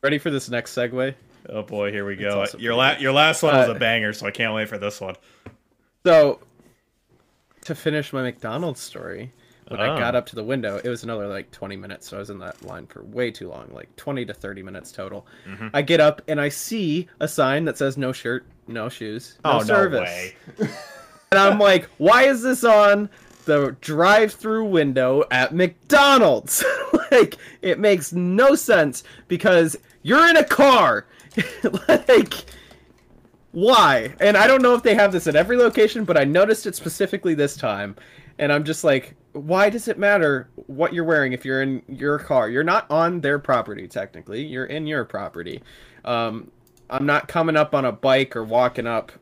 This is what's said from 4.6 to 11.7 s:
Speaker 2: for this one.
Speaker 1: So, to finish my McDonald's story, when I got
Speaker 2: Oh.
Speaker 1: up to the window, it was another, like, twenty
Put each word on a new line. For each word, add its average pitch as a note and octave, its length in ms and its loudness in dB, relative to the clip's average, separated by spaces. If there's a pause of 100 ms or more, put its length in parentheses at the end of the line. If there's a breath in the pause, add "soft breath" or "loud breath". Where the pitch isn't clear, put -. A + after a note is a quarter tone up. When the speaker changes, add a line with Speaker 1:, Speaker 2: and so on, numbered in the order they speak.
Speaker 2:
for G#2+ 100 -12
this G2+ 220 -8
one. F#2+ 140 -12 (920 soft breath)
Speaker 1:
So, D#3+ 340 6 (1200)
to D#3+ 100 -8
finish D3 380 -6
my C3+ 100 -6
McDonald's B2+ 580 -8
story, F#2+ 520 -16 (360 soft breath)
when A#2+ 120 -10
I C#3 180 -2
got A#2+ 160 -2
Speaker 2:
Oh. B2 40 2
Speaker 1:
up A#2+ 80 -6
to - 100 -18
the A2 80 -10
window, A2 380 -6
it A#2+ 60 -6
was A#2+ 160 -8
another, A2 220 -8
like, G2 240 -12
twenty G2 260 -14